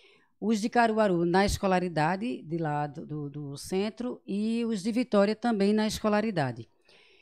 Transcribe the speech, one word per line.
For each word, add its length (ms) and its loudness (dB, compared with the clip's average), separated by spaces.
Os 220 0
de 80 0
Caruaru 560 2
na 220 4
escolaridade, 960 0
de 160 -6
lá 280 -2
do, 200 -12
do, 240 -8
do 260 -10
centro, 680 -4
e 400 -2
os 160 -4
de 100 -2
Vitória 420 2
também 380 2
na 140 2
escolaridade. 840 -2